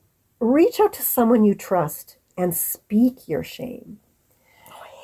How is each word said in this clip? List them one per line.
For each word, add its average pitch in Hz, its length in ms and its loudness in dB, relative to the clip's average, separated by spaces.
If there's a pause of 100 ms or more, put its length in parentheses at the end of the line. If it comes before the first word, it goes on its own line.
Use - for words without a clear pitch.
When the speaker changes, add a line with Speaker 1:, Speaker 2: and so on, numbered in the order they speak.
(380)
Speaker 1:
reach 294 420 2
out 415 140 4
to - 80 -10
someone 233 400 2
you 202 120 4
trust - 640 -4 (180)
and 180 180 -2
speak - 720 -2
your 160 160 -4
shame. - 580 -14 (680)
Speaker 2:
Oh, - 160 -20
I - 40 -20 (160)